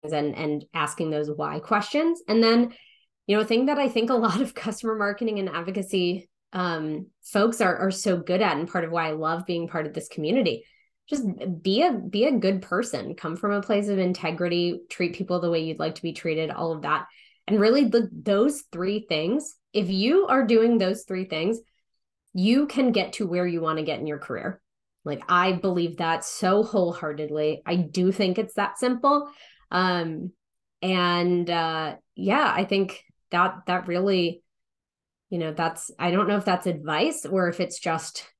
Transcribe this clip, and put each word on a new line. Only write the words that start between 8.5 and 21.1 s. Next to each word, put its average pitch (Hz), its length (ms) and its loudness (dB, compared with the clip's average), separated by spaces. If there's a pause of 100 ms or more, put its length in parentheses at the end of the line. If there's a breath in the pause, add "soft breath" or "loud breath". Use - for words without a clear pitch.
and 170 140 -4
part 175 140 -2
of 160 60 -6
why 165 180 -2
I - 20 -4
love 160 340 -2
being 170 220 -4
part 160 180 -4
of 151 80 -8
this - 140 -8
community, 165 560 0 (460 soft breath)
just 277 160 -2 (360)
be 202 220 2
a, 349 80 4
be 202 340 0
a 285 120 2
good 190 240 0
person, 185 540 -4
come 165 200 -6
from 202 160 -2
a 202 100 0
place 202 280 0
of 196 100 0
integrity, 175 800 -2 (100)
treat 175 260 -4
people 180 240 -2
the 170 120 0
way 165 80 2
you'd 160 200 -6
like 160 160 -2
to - 60 -16
be 165 120 -6
treated, 160 380 -4
all 165 200 -4
of 156 120 -6
that. 151 220 -2 (420 soft breath)
And 208 120 4
really 240 260 6
the, 220 260 2
those 202 600 0
three 196 360 -4
things, 175 480 -2 (180)
if 190 160 0
you 233 380 4
are 262 180 4
doing 226 320 6
those 196 260 0
three 185 220 -4